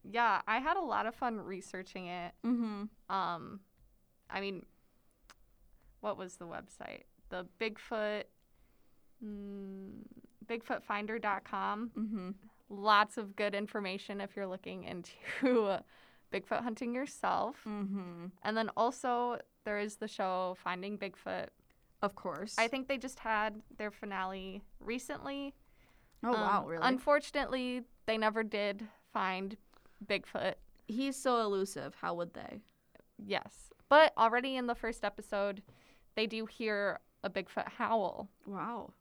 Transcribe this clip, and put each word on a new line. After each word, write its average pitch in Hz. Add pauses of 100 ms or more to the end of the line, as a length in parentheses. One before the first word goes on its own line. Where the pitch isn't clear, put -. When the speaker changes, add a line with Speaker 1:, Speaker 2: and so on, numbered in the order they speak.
Speaker 1:
Yeah, 220
I 220
had 311
a 381
lot 208
of 233
fun 226
researching 185
it. 175 (120)
Speaker 2:
Mm-hmm. 226 (300)
Speaker 1:
Um, 185 (720)
I 190
mean, 196 (1300)
what 208
was 185
the 175
website? - (260)
The 180 (140)
Bigfoot, 214 (1000)
mm, 196 (560)
Bigfootfinder 220
dot 202
com. 208
Speaker 2:
Mm-hmm. 208 (380)
Speaker 1:
Lots 208
of 196
good 208
information 202
if 196
you're 202
looking 185
into 208 (260)
<laughs> -
Bigfoot 214
hunting 240
yourself. 208 (100)
Speaker 2:
Mm-hmm. 190 (160)
Speaker 1:
And 220
then 220
also 240 (260)
there 208
is 208
the 220
show 185
Finding 190
Bigfoot. 185 (560)
Speaker 2:
Of 202
course. 180
Speaker 1:
I 226
think 262
they 277
just 254
had 220 (160)
their 214
finale 190 (180)
recently. 277 (680)
Speaker 2:
Oh, 240
wow, 208
Speaker 1:
Um, -
Speaker 2:
really? 165
Speaker 1:
unfortunately, 254 (240)
they 220
never 220
did 208 (260)
find 190 (500)
Bigfoot. 190 (320)
Speaker 2:
He's 269
so 247
elusive. 196
How 175
would 170
they? - (640)
Speaker 1:
Yes. - (160)
But 302
already 247
in 247
the 240
first 226
episode, 202 (520)
they 220
do 220
hear 202 (220)
a 196
Bigfoot 190
howl. 202 (180)
Speaker 2:
Wow. 196